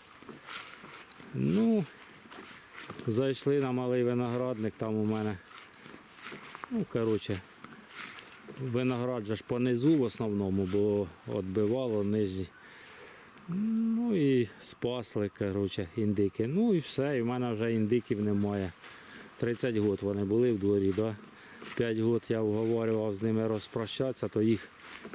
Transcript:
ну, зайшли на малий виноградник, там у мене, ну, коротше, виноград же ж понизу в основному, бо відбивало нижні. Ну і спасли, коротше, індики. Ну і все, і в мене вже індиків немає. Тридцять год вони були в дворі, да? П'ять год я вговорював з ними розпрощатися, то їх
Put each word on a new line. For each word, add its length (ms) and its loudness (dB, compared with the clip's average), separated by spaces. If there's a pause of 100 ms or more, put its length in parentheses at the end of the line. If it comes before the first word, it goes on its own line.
(1300)
ну, 500 4 (1200)
зайшли 540 2
на 120 0
малий 320 2
виноградник, 720 0
там 180 -2
у 100 2
мене, 340 0 (1300)
ну, 220 -2
коротше, 480 0 (1200)
виноград 640 0
же 120 -2
ж 100 -8
понизу 500 4
в 60 4
основному, 720 0
бо 340 4 (220)
відбивало 760 0
нижні. 420 0 (1000)
Ну 680 0
і 320 4 (120)
спасли, 800 -4
коротше, 580 -2
індики. 500 2
Ну 280 2
і 40 4
все, 400 -2
і 40 2
в 40 0
мене 260 0
вже 220 0
індиків 460 2
немає. 520 0 (640)
Тридцять 400 -2
год 260 4
вони 220 0
були 280 4
в 60 0
дворі, 380 4
да? 200 0 (600)
П'ять 220 2
год 300 2
я 120 0
вговорював 760 2
з 80 -8
ними 260 2
розпрощатися, 800 -2
то 140 2
їх 260 2 (460)